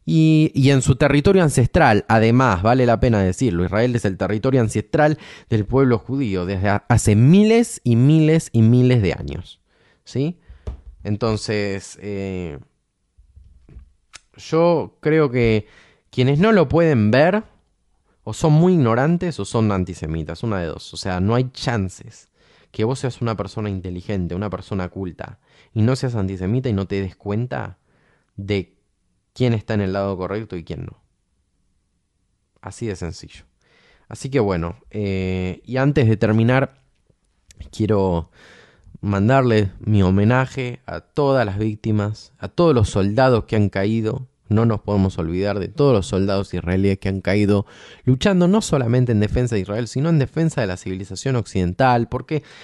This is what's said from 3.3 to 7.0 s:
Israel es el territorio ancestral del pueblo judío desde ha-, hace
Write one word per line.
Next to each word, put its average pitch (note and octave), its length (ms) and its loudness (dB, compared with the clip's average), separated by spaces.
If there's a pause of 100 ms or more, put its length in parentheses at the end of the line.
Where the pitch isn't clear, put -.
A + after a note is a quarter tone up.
Israel A2+ 280 0
es A2 120 -2
el F#2 100 -4
territorio A2 460 0
ancestral D3+ 560 0 (320)
del G#2+ 160 0
pueblo B2 320 2
judío G#2+ 480 -4
desde G2 240 -2
ha-, G2+ 180 -2
hace G#2+ 260 2